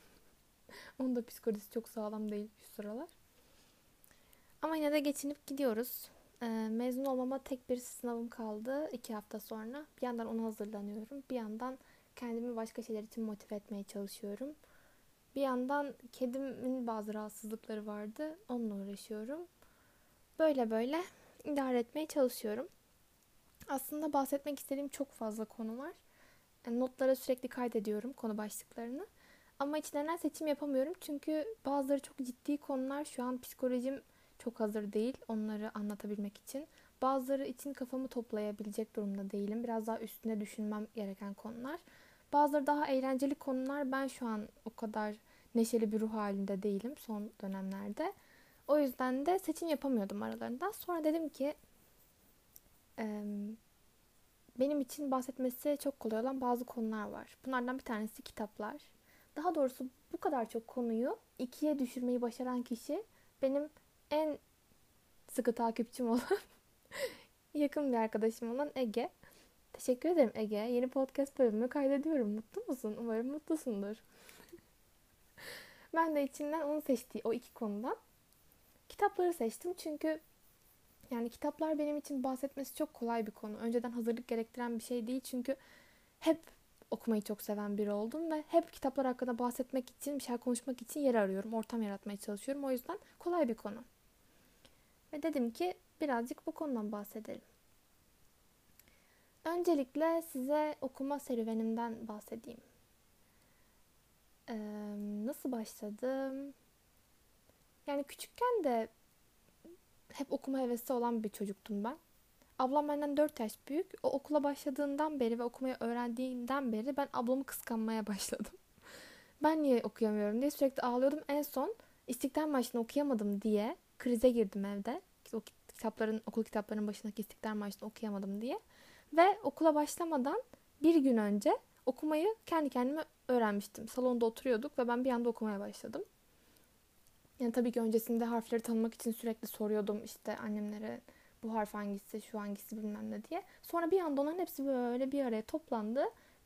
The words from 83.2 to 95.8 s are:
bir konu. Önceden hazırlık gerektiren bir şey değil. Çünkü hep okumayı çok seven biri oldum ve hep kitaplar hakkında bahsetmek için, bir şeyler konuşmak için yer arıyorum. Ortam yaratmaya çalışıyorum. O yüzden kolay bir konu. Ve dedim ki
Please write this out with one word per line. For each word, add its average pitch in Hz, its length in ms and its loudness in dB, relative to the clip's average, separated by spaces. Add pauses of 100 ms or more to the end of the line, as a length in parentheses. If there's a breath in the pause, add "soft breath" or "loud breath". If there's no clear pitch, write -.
bir 208 40 -6
konu. 214 260 -10
Önceden 233 340 0
hazırlık 233 360 -2
gerektiren 233 500 -2
bir 220 60 -6
şey 240 240 -2
değil. 262 140 -2
Çünkü 254 340 -2 (640 loud breath)
hep 320 200 4 (520)
okumayı 226 300 0
çok 208 200 -6
seven 208 360 -2
biri 208 140 0
oldum 233 400 -2
ve 302 160 0
hep 339 260 4
kitaplar 262 320 0
hakkında 247 340 0
bahsetmek 247 500 0
için, 285 300 -4
bir - 40 -4
şeyler 240 160 -2
konuşmak 247 420 -2
için 262 180 -6
yer 269 160 6
arıyorum. 202 380 2
Ortam 226 280 -2
yaratmaya 202 360 -4
çalışıyorum. 269 460 -4
O 269 80 0
yüzden 262 280 -2 (200 loud breath)
kolay 339 280 4
bir 226 80 0
konu. 220 280 -8 (1300 soft breath)
Ve 294 100 -6
dedim 277 280 2
ki 359 220 -2 (280)